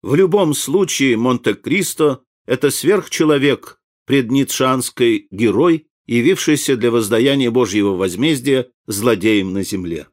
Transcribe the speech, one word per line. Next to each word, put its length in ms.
В 140
любом 380
случае, 600
Монте-Кристо — 1080
это 240
сверхчеловек, 1080
предницшеанский 1300
герой, 560
явившийся 720
для 160
воздаяния 600
Божьего 440
возмездия 720
злодеям 680
на 100
земле. 500